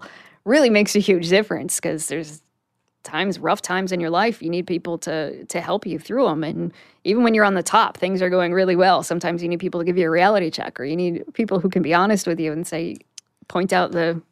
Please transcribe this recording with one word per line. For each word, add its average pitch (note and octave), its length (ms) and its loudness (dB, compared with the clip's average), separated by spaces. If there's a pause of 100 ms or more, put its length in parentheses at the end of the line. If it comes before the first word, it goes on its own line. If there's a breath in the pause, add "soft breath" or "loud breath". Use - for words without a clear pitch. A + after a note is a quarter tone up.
(440 loud breath)
really B3+ 260 4
makes G#3 240 4
a G#3 60 4
huge F3 280 2
difference, F#3 520 0
'cause D#3+ 260 -4
there's D#3 340 -8 (640)
times, F3+ 340 -4
rough D#3+ 240 0
times F#3 300 -2
in F3 80 -2
your E3 100 -2
life, G#3+ 320 0
you E3 80 -4
need E3+ 160 -4
people E3+ 320 -4
to, D#3 480 -6
to - 140 -6
help F#3 260 -4
you E3 120 -6
through A3+ 300 0
'em. D#3+ 160 -2
And E3+ 280 -6 (320 soft breath)
even A3 180 2
when A#3 100 4
you're G#3+ 120 4
on G3 100 2
the F3+ 80 0
top, G3+ 340 2
things F#3 240 -2
are F#3 100 2
going F3+ 220 2
really F#3 240 4
well. F#3 260 4
Sometimes F3 400 -4
you E3+ 60 -4
need E3+ 120 -4
people F3+ 200 -4
to E3+ 40 -4
give F3 120 0
you F3+ 100 2
a D#3+ 40 0
reality F3+ 400 2
check, - 280 -10
or B2 60 -8
you D3+ 120 -4
need F3 360 -2
people G3+ 280 0
who F#3+ 100 0
can F#3 120 0
be D#3 120 0
honest G3 320 2
with E3 120 -2
you D#3 140 -2
and D#3+ 140 -6
say, E3+ 300 -6 (520)
point F#3 240 -2
out F3+ 200 2
the E3+ 280 0 (120)